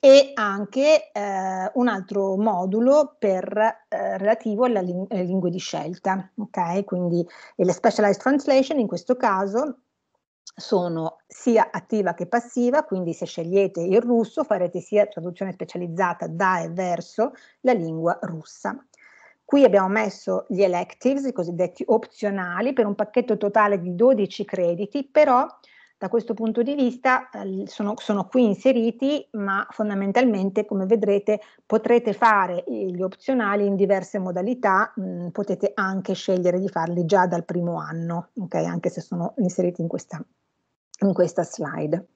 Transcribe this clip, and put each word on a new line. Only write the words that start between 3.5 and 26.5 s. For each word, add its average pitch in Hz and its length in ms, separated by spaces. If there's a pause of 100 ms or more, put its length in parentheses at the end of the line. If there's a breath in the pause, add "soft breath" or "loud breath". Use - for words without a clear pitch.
eh, 196 300
relativo 214 480
alla 233 160
lin-, 180 300
alle 185 140
lingue 180 260
di 180 80
scelta, 165 800
ok? 190 460
Quindi, 175 400 (300 loud breath)
e 190 100
le 180 80
Specialized 208 500
Translation 277 560
in 226 80
questo 180 300
caso 220 640 (760)
sono 170 720
sia - 440
attiva 185 440
che 175 120
passiva, 240 580
quindi 185 280
se 170 140
scegliete 180 560
il 185 180
russo 233 420
farete 180 380
sia 208 260
traduzione 180 460
specializzata 175 760
da 175 360
e 165 80
verso 180 640 (280 loud breath)
la 247 120
lingua 165 500
russa. 185 600 (640 soft breath)
Qui 277 200
abbiamo 196 240
messo 196 600
gli 190 140
electives, 202 640
i 254 60
cosiddetti 175 540
opzionali, 196 880
per 240 140
un 202 80
pacchetto 220 420
totale 202 440
di 175 140
dodici 208 520
crediti, 185 580
però 285 420 (540 soft breath)
da 190 80
questo 226 240
punto 220 300